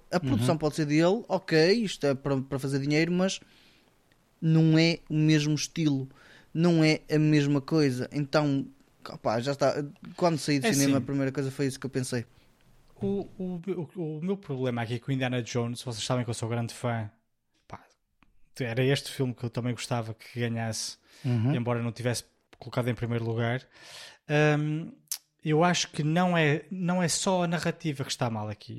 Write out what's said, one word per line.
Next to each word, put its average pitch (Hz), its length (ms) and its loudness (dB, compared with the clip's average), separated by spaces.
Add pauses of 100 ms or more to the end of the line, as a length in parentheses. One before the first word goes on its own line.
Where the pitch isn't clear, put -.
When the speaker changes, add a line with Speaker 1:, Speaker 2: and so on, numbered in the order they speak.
(100)
Speaker 1:
A 170 60 0
Speaker 2:
Uhum. 180 40 0 (100)
Speaker 1:
produção 127 280 2
pode 151 160 -2
ser 156 120 0
dele, 170 420 4
ok, 170 460 4
isto 226 320 -2
é 139 100 2
para, 135 240 0
para 135 180 -6
fazer 139 220 -2
dinheiro, 151 320 2
mas 185 260 0 (1000)
não 160 380 6
é 165 200 4 (100)
o 156 60 -4
mesmo 156 400 4
estilo, 143 540 -2 (440)
não 165 300 4
é 156 260 4
a 151 100 2
mesma 147 420 4
coisa. 131 500 0
Então, 143 560 0 (420)
opá, 113 300 -2
já 135 140 -2
está. 139 320 0 (320)
Quando 165 220 2
saí 147 200 0
do 135 80 -2
Speaker 3:
É 151 60 4
Speaker 1:
cinema, 139 240 4
Speaker 3:
assim. 123 80 0
Speaker 1:
a - 20 -10
primeira 139 240 -2
coisa 135 200 -4
foi 139 160 -2
isso 127 120 -4
que - 80 -8
eu 127 40 -8
pensei. 127 340 -4 (760)
Speaker 3:
O, 196 280 -2 (100)
o, 180 220 -6 (340)
o, 156 240 -6
o - 20 -10
meu 190 160 -2
problema 127 460 -4
aqui 117 160 -4
com 139 140 -6
Indiana 127 300 0
Jones, 120 400 -4
vocês 113 220 -8
sabem 123 200 -2
que 120 60 -4
eu 113 40 -4
sou 113 140 -6
grande 117 260 -4
fã, 113 340 -4 (600)
pá, - 120 -18 (800)
era 123 240 -2
este 139 300 0
filme 127 200 -2
que - 120 -8
eu 117 60 -4
também 123 240 -4
gostava 113 400 -4
que - 260 -12
ganhasse, 113 560 -4 (280)
Speaker 2:
Uhum. 123 300 2
Speaker 3:
embora 120 260 0
não 117 120 -4
tivesse 120 320 -4 (360)
colocado 120 280 -4
em 120 60 0
primeiro 117 300 -2
lugar. 117 380 -2 (960)
Hum, 151 320 -4 (540)
eu 156 180 4
acho 175 300 0
que 156 100 -4
não 170 340 2
é, 151 360 2
não 180 280 -2
é 175 60 2
só 180 380 0
a - 20 0
narrativa 160 560 -4
que - 80 -6
está - 180 -2
mal 110 200 -4
aqui. 107 300 -12